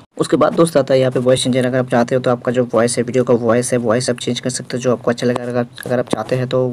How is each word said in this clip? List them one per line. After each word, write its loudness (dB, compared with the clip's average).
उसके 2
बाद 2
दोस्त 2
आता 2
है 4
यहाँ 2
पे -2
voice 2
चेंजर। 0
अगर 0
आप -2
चाहते 2
हो 0
तो 0
आपका -2
जो 0
voice 0
है, 0
video 0
का 2
voice 0
है, 2
voice 0
आप -2
change -6
कर -6
सकते -6
हो, -6
जो 0
आपको -2
अच्छा -4
लगे। -2
अगर, -4
अगर 0
आप -4
चाहते -2
हैं -2
तो 0